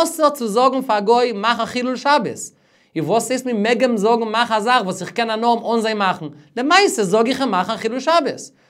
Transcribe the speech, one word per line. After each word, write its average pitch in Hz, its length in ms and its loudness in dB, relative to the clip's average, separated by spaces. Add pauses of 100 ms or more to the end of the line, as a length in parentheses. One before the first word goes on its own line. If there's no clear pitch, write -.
אסר 311 280 2
צו 240 180 -6
זאגן 254 340 2
פאר 214 180 0
גוי, 240 320 2
מאך 220 280 -2
א 226 40 -2
חילול 247 320 -4
שבת. 240 420 0 (580)
איך 160 120 -2
וואס 226 220 0
איז 254 160 -4
מיט 247 100 -2
מגם 233 400 2
זאגן, 226 320 2
מאך 220 220 0
א 220 100 0
זאך, 240 240 2
וואס 180 180 -6
איך - 80 -8
קען 226 200 -2
אנאם 226 280 2 (160)
אן 233 60 2
זיין 220 180 -2
מאכן. 185 280 0 (300)
דער 240 80 -2
מעשה 339 400 4
זאג 220 240 2
איך, 262 120 -2
מאך 190 300 0
א 226 60 -4
חילול 226 240 -4
שבת. 320 240 2
דאס - 280 -8 (180)